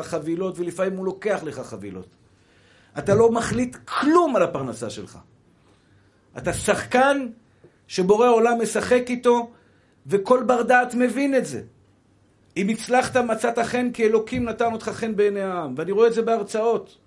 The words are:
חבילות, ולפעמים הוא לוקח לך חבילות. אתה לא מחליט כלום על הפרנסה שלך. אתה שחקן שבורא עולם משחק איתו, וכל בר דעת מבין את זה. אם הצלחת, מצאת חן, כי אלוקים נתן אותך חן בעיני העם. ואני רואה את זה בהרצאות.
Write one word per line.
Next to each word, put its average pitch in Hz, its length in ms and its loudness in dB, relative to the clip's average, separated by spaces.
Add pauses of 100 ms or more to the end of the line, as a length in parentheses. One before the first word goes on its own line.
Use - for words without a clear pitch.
חבילות, 170 580 -6
ולפעמים 185 380 -4
הוא 185 80 -6
לוקח 190 380 -4
לך 131 160 -10
חבילות. 101 480 -14 (880)
אתה - 180 2
לא 226 160 6
מחליט 233 540 -2
כלום 311 500 4
על 180 80 4
הפרנסה 127 460 -4
שלך. 101 280 -14 (1200)
אתה 160 160 -4
שחקן 262 720 2 (600)
שבורא 208 420 4
עולם 233 320 4
משחק 247 480 0
איתו, 240 420 0 (560)
וכל 202 360 2
בר 214 180 2
דעת 247 320 2
מבין 247 420 0
את 226 100 0
זה. 127 160 -8 (960)
אם 196 120 0
הצלחת, 247 480 0
מצאת 233 420 -2
חן, 247 320 -2
כי 233 120 -4
אלוקים 220 400 0
נתן 226 300 -2
אותך 220 160 -8
חן 214 260 -6
בעיני 202 260 2
העם. 175 360 -6
ואני 165 140 -4
רואה 220 160 6
את - 60 2
זה 226 80 -2
בהרצאות. 220 840 -2